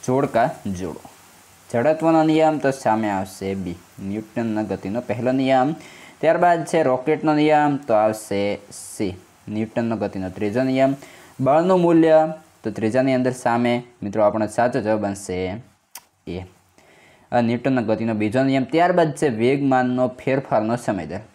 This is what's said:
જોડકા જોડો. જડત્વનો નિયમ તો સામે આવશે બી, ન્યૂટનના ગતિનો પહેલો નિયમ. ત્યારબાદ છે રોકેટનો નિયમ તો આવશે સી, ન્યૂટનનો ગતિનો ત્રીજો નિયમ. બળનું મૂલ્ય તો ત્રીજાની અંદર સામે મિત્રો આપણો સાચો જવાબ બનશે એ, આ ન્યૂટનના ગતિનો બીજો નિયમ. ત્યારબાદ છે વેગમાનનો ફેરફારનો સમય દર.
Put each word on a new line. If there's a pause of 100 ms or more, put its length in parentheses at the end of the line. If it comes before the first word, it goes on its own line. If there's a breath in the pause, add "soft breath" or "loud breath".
જોડકા (160)
જોડો. (720)
જડત્વનો
નિયમ
તો
સામે
આવશે
બી, (280)
ન્યૂટનના
ગતિનો
પહેલો
નિયમ. (440 loud breath)
ત્યારબાદ
છે
રોકેટનો
નિયમ
તો
આવશે (120)
સી, (320)
ન્યૂટનનો
ગતિનો
ત્રીજો
નિયમ. (440 loud breath)
બળનું
મૂલ્ય (320)
તો
ત્રીજાની
અંદર
સામે (200)
મિત્રો
આપણો
સાચો
જવાબ
બનશે (680)
એ, (920 soft breath)
આ
ન્યૂટનના
ગતિનો
બીજો
નિયમ.
ત્યારબાદ
છે
વેગમાનનો
ફેરફારનો
સમય
દર. (140)